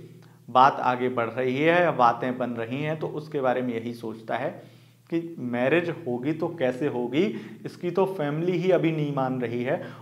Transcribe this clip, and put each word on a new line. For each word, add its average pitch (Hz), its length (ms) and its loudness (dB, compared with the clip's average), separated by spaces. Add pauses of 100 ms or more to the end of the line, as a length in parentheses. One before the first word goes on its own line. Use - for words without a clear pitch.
(500)
बात 127 300 6
आगे 123 280 0
बढ़ 117 220 0
रही 127 260 -2
है 165 260 4
या 165 80 4
बातें 123 480 4
बन 123 120 -2
रही 117 320 -4
हैं, 156 160 -4
तो 165 100 -4
उसके 151 320 -6
बारे 127 220 2
में 123 120 -2
यही 117 200 -6
सोचता 113 420 -6
है 139 140 -4 (600)
कि 170 280 -4
मैरिज 135 500 2 (180)
होगी 123 260 -2
तो 160 160 -4
कैसे 127 380 -2
होगी, 123 380 0 (420)
इसकी - 240 -8
तो 185 160 2
फैमिली 160 460 -2
ही 180 180 2
अभी 160 220 4
नहीं 147 220 -2
मान 131 260 0
रही 120 240 -2
है, 151 180 -2 (200)